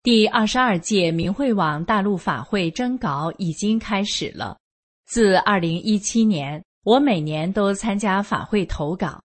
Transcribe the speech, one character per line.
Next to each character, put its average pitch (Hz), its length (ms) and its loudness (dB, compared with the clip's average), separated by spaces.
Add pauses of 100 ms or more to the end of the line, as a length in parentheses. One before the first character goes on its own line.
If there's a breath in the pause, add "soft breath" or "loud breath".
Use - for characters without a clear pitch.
第 220 260 4
二 220 200 0
十 226 100 -2
二 240 220 2
届 175 320 0
明 165 200 -2
慧 254 220 0
网 160 320 -2
大 214 160 0
陆 196 160 0
法 156 240 -4
会 180 300 -2
征 247 260 -4
稿 156 400 -4
已 170 160 -2
经 214 240 0
开 202 260 -2
始 - 280 -4
了。 - 260 -10 (480)
自 208 300 4
二 202 240 2
零 170 200 -2
一 214 200 0
七 226 260 2
年， 151 400 -2 (180)
我 233 160 4
每 247 220 2
年 156 320 -2
都 202 180 2
参 202 280 -2
加 196 200 0
法 - 240 -4
会 202 220 0
投 160 300 -4
稿。 185 320 -6